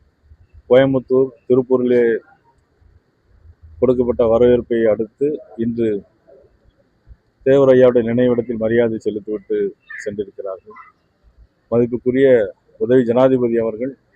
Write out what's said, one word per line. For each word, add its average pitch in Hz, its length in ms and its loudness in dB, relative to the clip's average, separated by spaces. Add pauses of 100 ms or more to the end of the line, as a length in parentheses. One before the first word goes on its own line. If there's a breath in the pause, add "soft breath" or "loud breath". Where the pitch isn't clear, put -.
(720)
கோயம்புத்தூர், 131 580 2 (220)
திருப்பூரிலே 123 520 0 (1800)
கொடுக்கப்பட்ட 123 440 0 (100)
வரவேற்பை 120 480 2 (140)
அடுத்து 113 360 -4 (360)
இன்று 117 240 -2 (1600)
தேவர் 135 300 4
ஐயாவுடைய 123 360 4
நினைவிடத்தில் 120 520 -2
மரியாதை 113 340 0
செலுத்திவிட்டு 107 640 -8 (420)
சென்றிருக்கிறார்கள். 98 800 -12 (880)
மதிப்புக்குரிய 123 580 0 (520)
உதவி 123 240 2
ஜனாதிபதி 123 600 2
அவர்கள் 113 300 -8 (220)